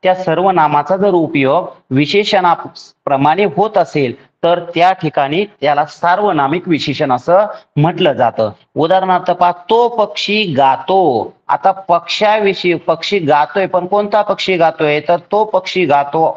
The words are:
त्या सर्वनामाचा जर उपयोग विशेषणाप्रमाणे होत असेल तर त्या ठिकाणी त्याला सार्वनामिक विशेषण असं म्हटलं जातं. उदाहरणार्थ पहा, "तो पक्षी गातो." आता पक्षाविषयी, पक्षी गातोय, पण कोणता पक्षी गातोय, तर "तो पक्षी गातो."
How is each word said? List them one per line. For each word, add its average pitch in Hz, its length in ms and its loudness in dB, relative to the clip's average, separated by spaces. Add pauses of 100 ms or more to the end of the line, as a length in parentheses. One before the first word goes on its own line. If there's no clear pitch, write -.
त्या 185 120 2
सर्वनामाचा 165 800 0
जर 196 180 2
उपयोग 151 520 0 (240)
विशेषणाप्रमाणे 160 1500 0 (120)
होत 214 220 -2
असेल 143 360 -2 (280)
तर 175 160 2 (160)
त्या 170 180 4
ठिकाणी 156 520 -2 (160)
त्याला 147 260 0
सार्वनामिक 170 800 -2
विशेषण 147 440 -2
असं 170 320 2 (320)
म्हटलं 170 360 2
जातं. 117 380 0 (260)
उदाहरणार्थ 180 540 0
पहा, 175 200 2 (200)
"तो 233 180 2
पक्षी 208 540 -2 (120)
गातो." 135 760 0 (160)
आता - 220 0 (180)
पक्षाविषयी, 196 840 0 (120)
पक्षी 180 340 -2
गातोय, 151 460 0
पण 180 200 -2
कोणता 208 360 0
पक्षी 190 340 -2
गातोय, 160 440 0
तर 147 160 0 (160)
"तो 208 120 2
पक्षी 185 420 -2
गातो." 143 380 0 (120)